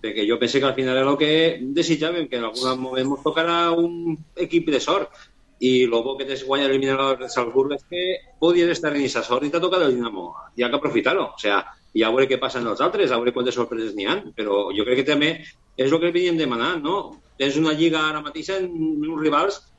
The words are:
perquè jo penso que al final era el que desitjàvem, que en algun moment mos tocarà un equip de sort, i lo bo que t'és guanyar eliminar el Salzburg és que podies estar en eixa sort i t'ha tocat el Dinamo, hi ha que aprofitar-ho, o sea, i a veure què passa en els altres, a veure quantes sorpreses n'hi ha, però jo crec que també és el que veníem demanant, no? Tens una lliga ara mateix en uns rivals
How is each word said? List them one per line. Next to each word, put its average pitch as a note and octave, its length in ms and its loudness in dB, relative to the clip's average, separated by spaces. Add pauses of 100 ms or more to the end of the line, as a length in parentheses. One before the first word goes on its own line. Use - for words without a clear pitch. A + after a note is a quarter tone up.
perquè G#2 260 -2
jo A#2 100 2
penso B2 220 2
que C#3 60 2
al C3 80 2
final C3 240 0
era C3+ 120 4
el C#3+ 80 2
que D3+ 140 4 (420)
desitjàvem, D#3+ 540 0
que B2+ 100 -6
en A#2 60 -4
algun B2+ 360 -2
moment C3 280 -2
mos C#3 160 -4
tocarà E3+ 500 2
un E3+ 440 -2 (180)
equip E3+ 340 0
de C3+ 100 2
sort, F#3 300 0 (480)
i B2+ 300 4
lo A#2 160 2
bo C3+ 140 -6
que C3+ 100 -6
t'és C3+ 160 -8
guanyar C#3 240 0
eliminar C3+ 500 2
el B2+ 140 -10
Salzburg C3 400 0
és C#3 160 -6
que F3 120 -6 (380)
podies F3 300 4
estar D#3+ 260 -2
en C#3+ 60 0
eixa B2+ 240 0
sort B2 180 0
i D3 80 -2
t'ha E3 80 0
tocat F3+ 280 2
el C3 100 4
Dinamo, G#2+ 300 -6 (280)
hi A#2+ 80 -2
ha A#2+ 60 0
que C#3+ 80 -2
aprofitar-ho, C#3+ 560 0
o - 80 -18
sea, G2+ 220 2 (340)
i A2+ 80 4
a A2+ 80 2
veure C3 160 4
què C3 100 2
passa B2+ 220 -4
en A#2+ 80 -2
els A2 160 -2
altres, F3+ 260 2
a B2 60 2
veure A#2+ 160 0
quantes B2 240 -2
sorpreses A2+ 400 -4
n'hi G2 100 -4
ha, E3 120 0 (180)
però G2+ 300 0 (100)
jo G#2 80 0
crec B2+ 160 0
que C3+ 80 0
també D3+ 220 2 (440)
és C3 160 0
el D#3+ 80 2
que E3+ 140 0
veníem F3 240 0
demanant, D3 480 -2
no? F3+ 140 0 (420)
Tens C#3 160 0
una D#3 160 2
lliga D#3 380 2
ara D3+ 100 -4
mateix D3+ 320 -10
en F#3+ 160 -2
uns D#3+ 500 -2
rivals D#3 440 0 (160)